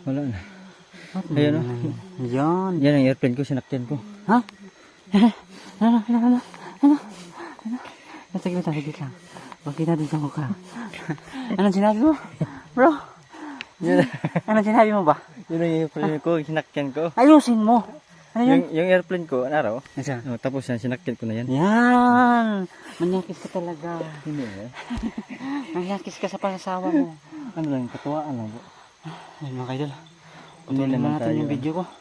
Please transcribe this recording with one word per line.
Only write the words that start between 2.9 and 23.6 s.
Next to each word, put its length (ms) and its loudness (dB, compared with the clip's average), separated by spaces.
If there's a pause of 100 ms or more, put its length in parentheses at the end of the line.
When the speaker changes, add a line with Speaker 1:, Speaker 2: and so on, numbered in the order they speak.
Speaker 1:
ang 120 6
airplane 280 2
ko, 80 -4
sinakyan 420 -4
ko. 100 -6 (320)
Speaker 2:
Ha? 100 4 (760)
<laughs> 200 8 (460)
Ano, 240 4
ano, 160 0
ano, 200 4 (440)
ano? 140 8 (680)
Ano? 140 -6 (580)
Saglit 320 -2
lang, 80 0
saglit 240 -4
lang. 160 -10 (480)
Bakit 240 -2
natin 240 0
sa 80 -2
mukha? 320 -4 (480)
<laughs> 560 -10
Anong 240 4
sinabi 240 2
mo? 160 4 (560)
Bro? 240 4 (800)
Speaker 1:
Yan. 240 4 (420)
Speaker 2:
Anong 220 2
sinabi 240 6
mo 160 2
ba? 160 4 (320)
Speaker 1:
Yun 80 0
ang 120 2 (120)
airplane 320 -2
ko, 240 0
sinakyan 480 -4
ko. 240 -4
Speaker 2:
Ayusin 480 8
mo. 240 4 (480)
Ano 80 0
yun? 240 4
Speaker 1:
Yung, 80 -10
yung 160 2
airplane 400 2
ko, 160 0
ano 100 -4
raw? 200 0 (180)
Speaker 2:
Nasaan? 320 -6
Speaker 1:
Oh, 160 -6
tapos 240 -4
yan, 160 -4
sinakyan 320 -4
ko 160 -8
na 60 -4
yan. 120 -4
Speaker 2:
Yan! 1160 4 (320)
Manyakis 400 -2
ka 160 -14
talaga. 480 -6 (240)